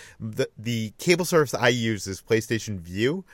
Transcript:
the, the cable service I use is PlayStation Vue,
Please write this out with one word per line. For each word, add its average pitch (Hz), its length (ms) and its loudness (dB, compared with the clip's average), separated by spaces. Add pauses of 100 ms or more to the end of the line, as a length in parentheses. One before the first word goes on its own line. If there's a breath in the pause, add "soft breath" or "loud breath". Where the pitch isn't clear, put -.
(200 loud breath)
the, 117 360 -4
the 110 440 -6
cable 175 260 2
service 151 300 2
I 120 140 4
use 113 360 0
is 95 160 -6
PlayStation 110 580 0
Vue, 110 540 -2